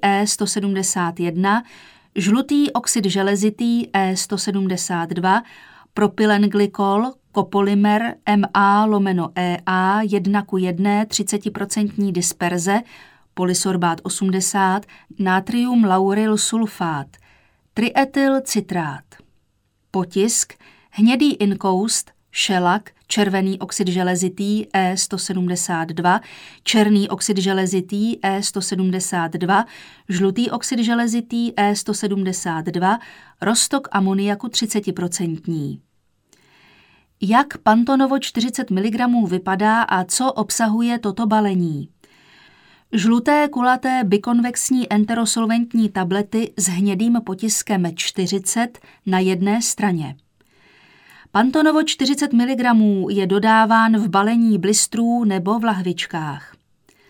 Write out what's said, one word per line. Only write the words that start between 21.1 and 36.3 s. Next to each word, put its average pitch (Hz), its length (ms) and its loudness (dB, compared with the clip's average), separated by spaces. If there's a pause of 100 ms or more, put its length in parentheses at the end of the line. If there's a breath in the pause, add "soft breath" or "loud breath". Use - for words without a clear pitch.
inkoust, 196 800 0 (200)
šelak, 185 600 0 (160)
červený 190 520 0
oxid 185 300 -4
železitý 185 840 -2
E 185 240 0
sto 185 220 -4
sedmdesát 180 720 -4
dva, 175 320 0 (420 loud breath)
černý 208 460 2
oxid 190 300 -2
železitý 190 840 -2
E 196 200 -2
sto 196 200 -6
sedmdesát 185 680 -2
dva, 185 320 0 (440 loud breath)
žlutý 190 420 0
oxid 233 280 -4
železitý 233 800 -2
E 208 200 2
sto 208 180 -4
sedmdesát 185 680 -4
dva, 185 340 0 (420 loud breath)
roztok 233 520 0
amoniaku 196 560 0
třicetiprocentní. 175 1300 -4 (1400 soft breath)